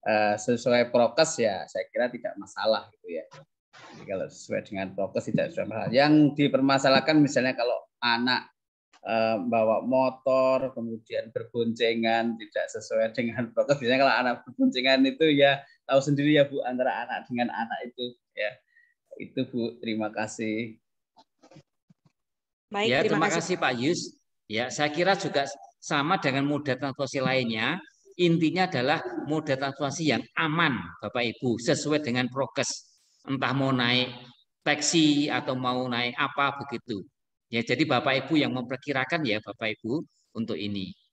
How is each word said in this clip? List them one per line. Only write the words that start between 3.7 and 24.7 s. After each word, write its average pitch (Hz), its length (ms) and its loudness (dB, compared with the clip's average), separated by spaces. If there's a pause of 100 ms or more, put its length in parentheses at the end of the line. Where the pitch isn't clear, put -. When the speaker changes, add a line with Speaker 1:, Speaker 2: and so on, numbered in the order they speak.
Speaker 1:
Jadi - 320 -20
kalau 90 240 -6
sesuai 95 400 -6
dengan 95 240 -6
prokes 98 400 -4
tidak 78 240 -2
sesuai 98 160 -4
masalah. 110 240 -6
Yang 147 180 6 (220)
dipermasalahkan 135 880 4
misalnya 131 320 2
kalau 120 240 0 (240)
anak, 120 480 0 (560)
eh, 113 300 2 (100)
bawa 110 400 2
motor, 131 880 2
kemudian 113 560 -8
berboncengan, 113 1040 0
tidak 104 320 -6
sesuai 110 480 -4
dengan 117 400 -4
prokes. 113 240 0
Biasanya 123 240 0
kalau 127 120 4 (120)
anak 123 160 0
berboncengan 135 640 2
itu 135 160 0 (160)
ya 139 240 4 (240)
tahu 135 160 4
sendiri 147 320 2
ya, 143 160 6
Bu, 135 160 -4
antara 123 400 -2
anak 120 240 -8
dengan 120 240 0
anak 113 320 -6
itu 123 240 -8 (240)
ya. 104 160 -4 (680)
Itu, - 280 -6
Bu, 117 360 -4
terima 110 240 -4
kasih. 110 720 -6 (1900)
Speaker 2:
Baik, 208 160 0
Speaker 3:
Ya, - 160 2
Speaker 2:
terima 208 240 2
Speaker 3:
terima - 0 -
Speaker 2:
kasih. 170 320 -2
Speaker 3:
kasih, - 0 -
Pak 135 160 0
Yus. 139 260 0 (460)
Ya, 113 240 -4